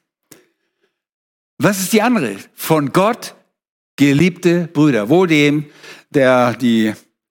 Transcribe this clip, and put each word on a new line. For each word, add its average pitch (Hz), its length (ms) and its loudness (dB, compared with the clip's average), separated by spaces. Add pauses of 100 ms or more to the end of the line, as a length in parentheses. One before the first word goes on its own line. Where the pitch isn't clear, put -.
(1600)
Was 190 220 -2
ist 185 140 -6
die 214 80 4
Anrede? 165 380 -2 (160)
Von 147 360 -2
Gott, 208 440 -2 (600)
geliebte 151 720 0
Brüder. 143 400 0
Wohl 175 200 2
dem, 147 400 0 (420)
der 127 440 2
die 113 400 -2 (380)